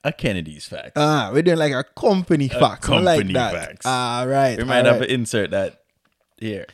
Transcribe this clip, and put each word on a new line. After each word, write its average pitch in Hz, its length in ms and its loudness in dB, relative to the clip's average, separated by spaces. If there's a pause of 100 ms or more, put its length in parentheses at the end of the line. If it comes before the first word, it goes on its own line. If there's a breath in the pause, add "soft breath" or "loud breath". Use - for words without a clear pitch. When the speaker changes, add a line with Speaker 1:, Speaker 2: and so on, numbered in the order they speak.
Speaker 1:
a 147 80 -2
Kennedy's 80 540 -6
facts. - 300 -14
Speaker 2:
Ah, 147 360 0
we're 131 100 4
doing 170 140 4
like 151 160 2
a 131 100 -2
company 175 720 0
Speaker 1:
A 123 80 0
Speaker 2:
facts. 117 300 0
I 117 100 4
like 180 200 4
Speaker 1:
company 95 120 0
Speaker 2:
that. 104 220 0
Speaker 1:
facts. 80 320 -8
Speaker 2:
All 123 420 -2
right, 135 300 2
Speaker 1:
We 117 60 -2
might 127 160 2
Speaker 2:
all 120 40 4
Speaker 1:
have 120 160 4
Speaker 2:
right. 131 80 -4
Speaker 1:
to 127 60 0
insert 110 380 -2
that 95 280 -4 (560)
here. 104 380 -8